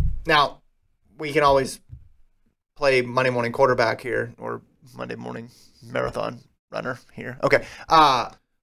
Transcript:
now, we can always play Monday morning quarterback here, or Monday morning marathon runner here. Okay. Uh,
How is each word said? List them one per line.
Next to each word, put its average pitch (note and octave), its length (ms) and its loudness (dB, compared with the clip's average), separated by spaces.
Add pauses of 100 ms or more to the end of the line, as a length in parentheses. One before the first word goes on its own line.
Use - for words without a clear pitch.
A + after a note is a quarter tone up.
(260)
now, D3+ 360 2 (560)
we D3+ 160 -8
can D3+ 80 2
always C#3 380 2 (920)
play C3 280 2
Monday B2+ 280 0
morning A#2+ 220 -2
quarterback A#2+ 480 2
here, A#2 380 -4
or A#2 240 -10 (320)
Monday A#2+ 200 -10
morning A#2+ 360 -12 (320)
marathon A#2+ 580 -6 (320)
runner A#2 260 -8 (140)
here. B2 300 -14
Okay. C#3 240 2 (220)
Uh, C3+ 420 4 (320)